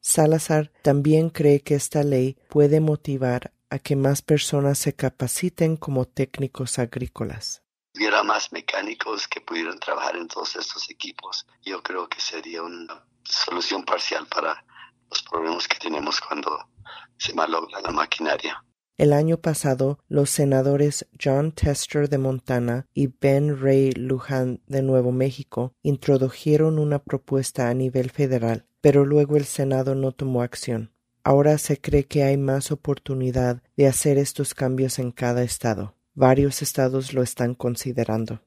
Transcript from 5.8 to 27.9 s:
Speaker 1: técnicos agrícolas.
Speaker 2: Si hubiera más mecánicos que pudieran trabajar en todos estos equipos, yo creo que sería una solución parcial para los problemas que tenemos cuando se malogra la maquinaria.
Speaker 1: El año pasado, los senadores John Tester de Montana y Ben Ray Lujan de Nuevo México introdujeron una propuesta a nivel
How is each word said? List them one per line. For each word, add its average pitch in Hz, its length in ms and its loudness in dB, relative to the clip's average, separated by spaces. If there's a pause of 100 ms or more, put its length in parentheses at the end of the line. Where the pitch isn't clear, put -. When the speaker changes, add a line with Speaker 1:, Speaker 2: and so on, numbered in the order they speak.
Speaker 1:
técnicos - 720 -4
agrícolas. 120 840 -6 (300)
Speaker 2:
Si - 100 -6
hubiera 107 200 2
más 104 300 -2
mecánicos 104 760 -6
que - 140 -10
pudieran 82 360 -6
trabajar 82 380 -6
en 85 120 -8
todos - 280 -8
estos - 340 -10
equipos, - 560 -14 (160)
yo 95 200 -10
creo 90 260 -8
que - 120 -10
sería 82 420 -10
una 85 440 -14 (160)
solución 87 640 -4
parcial 80 420 -4
para 78 380 -4 (460)
los - 120 -6
problemas 82 460 -6
que - 100 -2
tenemos 76 420 -4
cuando 76 300 -6 (680)
se - 160 -8
malogra 82 480 -4
la 87 120 -8
maquinaria. 76 680 -4 (360)
Speaker 1:
El 147 140 6
año 160 260 2
pasado, 143 600 -2 (100)
los 143 220 2
senadores 139 760 2 (160)
John 143 300 0
Tester 147 560 0
de 143 100 0
Montana 127 760 -2
y 139 160 0
Ben 139 520 2
Ray 135 320 4
Lujan 127 720 -2
de 135 160 -2
Nuevo 127 300 2
México 127 600 -2 (100)
introdujeron 147 960 2
una 147 200 0
propuesta 135 680 -2
a 123 60 0
nivel 127 360 0